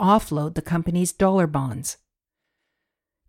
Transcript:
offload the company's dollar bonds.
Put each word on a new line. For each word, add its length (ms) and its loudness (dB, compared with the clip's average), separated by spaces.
offload 520 2
the 80 -6
company's 520 -2
dollar 340 2
bonds. 500 -6